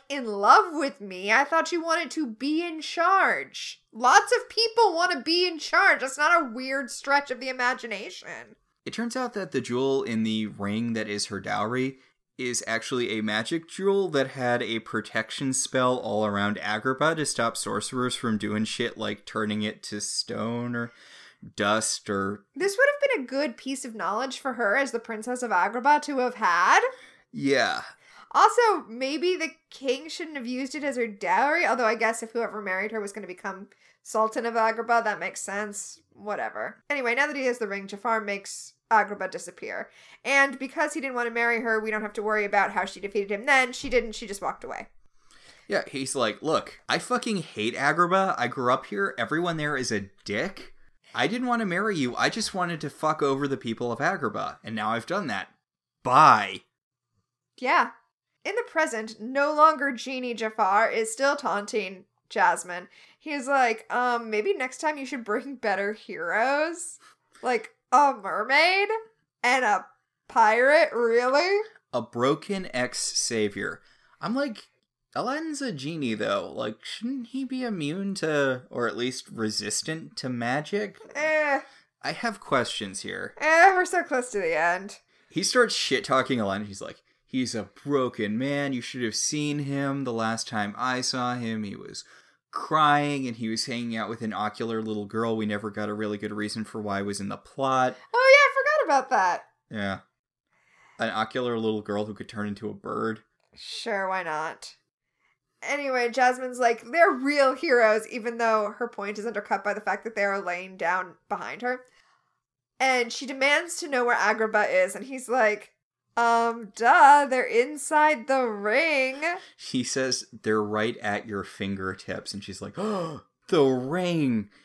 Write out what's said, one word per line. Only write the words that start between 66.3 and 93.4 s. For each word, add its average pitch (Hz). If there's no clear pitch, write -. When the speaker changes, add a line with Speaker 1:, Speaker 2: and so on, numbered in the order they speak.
Speaker 1:
Like, 240
a 277
mermaid 262
and 254
a 208
pirate, 247
really?" 254
Speaker 2:
A 123
broken 156
ex-savior. 110
I'm 196
like, 269
Aladdin's 285
a 262
genie, 143
though. 104
Like, 117
shouldn't 240
he 269
be 254
immune 196
to, 139
or 120
at 104
least 127
resistant 110
to 131
magic? 147
Speaker 1:
Eh. 302
Speaker 2:
I 139
have 220
questions 110
here. 95
Speaker 1:
Eh, 330
we're 359
so 349
close 254
to 208
the 170
end. 180
Speaker 2:
He -
starts 233
shit-talking 127
Aladdin. 101
He's 98
like, -
"He's 127
a 101
broken 120
man. 143
You 123
should 123
have 107
seen 147
him 139
the 127
last 113
time 104
I 127
saw 123
him. 113
He 98
was -
crying 147
and 117
he 117